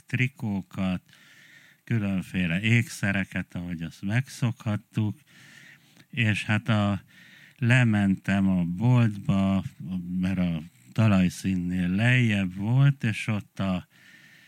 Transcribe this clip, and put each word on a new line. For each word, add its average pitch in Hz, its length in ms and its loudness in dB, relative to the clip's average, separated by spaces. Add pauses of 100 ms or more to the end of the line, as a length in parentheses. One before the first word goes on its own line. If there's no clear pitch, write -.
trikókat, 98 960 -4 (800)
különféle 95 800 -2
ékszereket, 104 920 -2
ahogy 87 260 -8
azt 80 200 -10
megszokhattuk. 107 1160 -4 (920)
És 110 340 0
hát 107 260 -2
a, 101 340 0 (540)
lementem 104 880 2
a 92 160 2
boltba, 98 1000 2 (560)
mert 92 180 0
a 85 240 -2 (300)
talajszínnél 92 1000 2
lejjebb 107 640 2
volt, 131 480 2
és 110 240 -4
ott 104 320 -6
a 95 280 -2 (600)